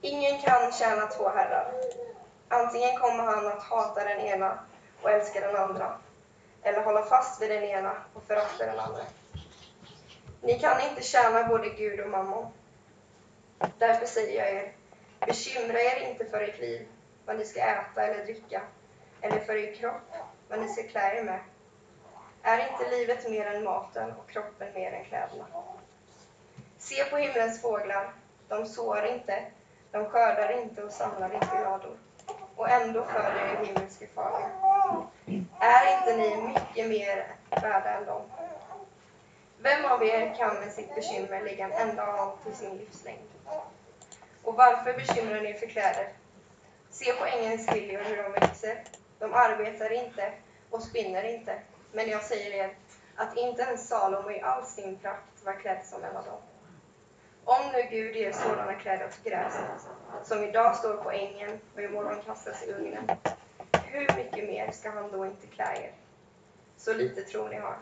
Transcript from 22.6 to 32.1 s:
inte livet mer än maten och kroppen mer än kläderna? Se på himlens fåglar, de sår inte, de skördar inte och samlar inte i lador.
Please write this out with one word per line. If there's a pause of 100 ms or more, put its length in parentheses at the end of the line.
inte
livet
mer
än
maten
och
kroppen
mer
än
kläderna? (1300)
Se
på
himlens
fåglar, (360)
de
sår
inte, (460)
de
skördar (100)
inte
och
samlar
inte
i
lador. (600)